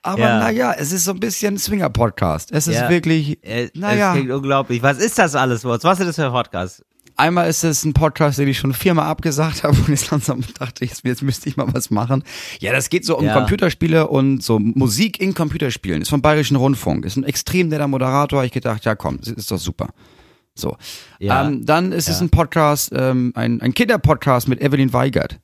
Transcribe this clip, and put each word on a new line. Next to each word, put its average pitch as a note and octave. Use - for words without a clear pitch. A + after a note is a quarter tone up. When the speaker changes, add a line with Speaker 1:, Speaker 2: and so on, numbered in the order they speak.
Speaker 1:
Aber G3+
Speaker 2:
Ja. A#3
Speaker 1:
na A3+
ja, A#3+
es D3
ist F3+
so F#3+
ein F#3
bisschen G3+
Swinger-Podcast. G#2+
Es D#3
ist E3
Speaker 2:
Ja. B2
Speaker 1:
wirklich, D#3+
Speaker 2:
Äh, A#2
Speaker 1:
na G#3
ja. G#3
Speaker 2:
es E3
klingt C3
unglaublich. C3+
Was C#3
ist G#3+
das E3
alles, B2+
Moritz? A#2
Was F3+
ist F#3
das E3
für D#3+
ein B2+
Podcast? F#2+
Speaker 1:
Einmal E3+
ist -
es D#3+
ein D3+
Podcast, D3
den C#3+
ich C3
schon C3+
viermal D#3+
abgesagt D#3
habe D3
und -
jetzt -
langsam C#3
dachte B2
ich, -
jetzt B2
müsste C#3
ich -
mal -
was -
machen. C3+
Ja, G#2
das C3
geht -
so D3+
um D3+
Speaker 2:
Ja. A2
Speaker 1:
Computerspiele D#3+
und C3+
so A2+
Musik B2
in F#3+
Computerspielen. C3
Ist -
vom C#3+
Bayerischen D3+
Rundfunk. B2
Ist G#2
ein C3+
extrem E3+
netter D3
Moderator. C3+
Ich B2
gedacht, A2+
ja A2
komm, C2+
ist, -
ist G2+
doch F#2
super. -
So. -
Speaker 2:
Ja. B2+
Speaker 1:
Ähm, A#2+
dann F3
ist E3+
es E3
Speaker 2:
Ja. F3+
Speaker 1:
ein D#3+
Podcast, D3+
ähm, B2+
ein, A#2
ein A#2+
Kinderpodcast D3+
mit B2+
Evelyn C3+
Weigert. -